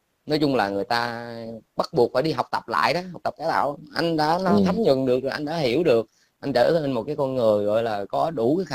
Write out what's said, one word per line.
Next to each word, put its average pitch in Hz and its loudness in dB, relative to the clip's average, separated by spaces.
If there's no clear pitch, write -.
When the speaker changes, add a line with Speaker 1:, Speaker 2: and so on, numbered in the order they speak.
Speaker 1:
Nói 151 0
chung 143 2
là 104 2
người 98 -4
ta 117 -4
bắt - -4
buộc 120 2
phải 127 2
đi 156 0
học 123 -4
tập - -6
lại 113 0
đó, 175 -2
học - -16
tập 117 -4
cải 160 -6
tạo. 131 -2
Anh 165 0
đã, 156 2
nó 180 2
Speaker 2:
Ừ. 202 4
Speaker 1:
thấm 196 0
nhuần 135 2
được 127 2
rồi, 131 -4
anh 147 -6
đã 156 -4
hiểu 143 0
được, 113 4
anh 139 -4
trở 151 4
thành 139 -2
một 117 -2
cái 151 -6
con 135 -2
người, 107 2
gọi 107 2
là, 104 -4
có 139 -2
đủ 135 0
cái 190 -2